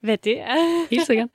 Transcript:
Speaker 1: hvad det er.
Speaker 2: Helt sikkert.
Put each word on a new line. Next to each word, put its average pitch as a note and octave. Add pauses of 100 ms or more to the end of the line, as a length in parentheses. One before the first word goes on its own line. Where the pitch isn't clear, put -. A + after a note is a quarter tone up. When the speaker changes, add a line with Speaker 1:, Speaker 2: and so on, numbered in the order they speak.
Speaker 1:
hvad G#3+
det G#3+
er. E4+
Speaker 2:
Helt D#4
sikkert. A#3